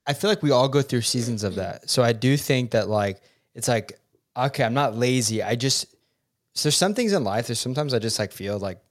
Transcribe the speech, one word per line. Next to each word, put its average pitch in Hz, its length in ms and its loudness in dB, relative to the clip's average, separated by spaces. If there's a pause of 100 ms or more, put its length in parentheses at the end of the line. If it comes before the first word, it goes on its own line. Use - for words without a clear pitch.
I 143 60 2
feel 196 160 -2
like 208 120 2
we 147 100 4
all 131 180 6
go 139 120 2
through 127 200 0
seasons 117 420 -2
of 92 120 -2
that. 92 340 -8
So - 140 2
I 117 100 4
do 127 240 2
think 127 340 0
that, 110 180 2
like, 101 300 0 (340)
it's 117 140 -6
like, 117 320 -2 (380)
Okay, 135 260 0
I'm 113 120 0
not 135 200 0
lazy. 117 480 0
I 104 120 -2
just 127 320 -2 (680)
so - 120 -2
there's 147 80 2
some 196 180 2
things 226 180 0
in 165 100 2
life, 107 240 -2
there's 117 120 -4
sometimes 131 340 -4
I 117 60 2
just, 110 180 -4
like, 104 140 -4
feel 101 260 -6
like 95 220 -6 (120)